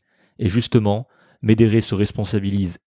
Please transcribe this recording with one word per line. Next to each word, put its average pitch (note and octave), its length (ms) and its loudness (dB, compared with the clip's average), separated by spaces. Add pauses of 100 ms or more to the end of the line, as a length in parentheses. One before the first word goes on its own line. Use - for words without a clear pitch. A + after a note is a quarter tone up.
(380)
Et A2 100 -2
justement, G#2+ 600 0 (340)
Medere A2 400 4
se - 140 -4
responsabilise G2 920 -4